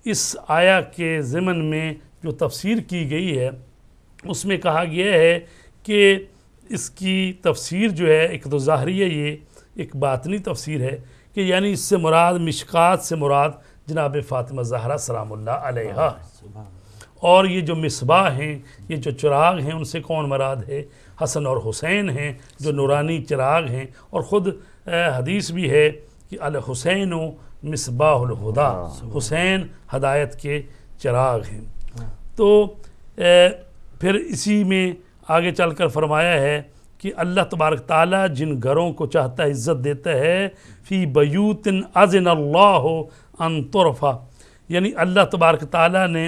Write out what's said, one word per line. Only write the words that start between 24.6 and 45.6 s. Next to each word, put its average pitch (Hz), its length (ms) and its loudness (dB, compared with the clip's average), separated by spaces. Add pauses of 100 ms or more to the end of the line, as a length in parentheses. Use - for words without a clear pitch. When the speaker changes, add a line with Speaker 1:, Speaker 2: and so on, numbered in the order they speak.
Speaker 1:
अ, - 20 -6
हदीस 170 600 -2
भी 170 180 -2
है 151 380 2 (260)
कि 190 60 -12
"अल 147 200 -6
हुसैन 170 540 -2 (520)
मिसबाहुल 131 680 0
हुदा", 107 320 0
Speaker 3:
हाँ। 98 480 -4
Speaker 1:
हुसैन 170 560 -2 (240)
हदायत 135 440 0
के 147 240 -6 (380)
चिराग 123 460 0
हैं। 110 200 -12 (280)
Speaker 4:
हाँ। 117 160 -8 (240)
Speaker 1:
तो, 208 160 2 (680)
ए, 175 300 6 (520)
फिर 190 160 0
इसी 208 480 -2
में 185 320 0 (320)
आगे 170 240 2
चलकर 170 380 0
फरमाया 156 480 0
है 143 180 2 (460)
कि 196 100 -6
अल्लाह 175 340 0
तबारक 156 400 0
ताला 180 440 2
जिन 143 280 -4
घरों 147 340 0
को 156 160 -6
चाहता 143 360 0
है 143 60 2
इज़्ज़त 139 280 -2
देता 143 380 -4
है, 175 320 0 (360)
"फ़ी 190 240 0
बयूतिन 190 760 2 (120)
अज़िनल्लाहु 175 1000 4 (460)
अन 165 220 -2 (100)
तुरफ़ा", 147 400 2 (580)
यानी 180 280 0
अल्लाह 180 280 2
तबारक 165 400 2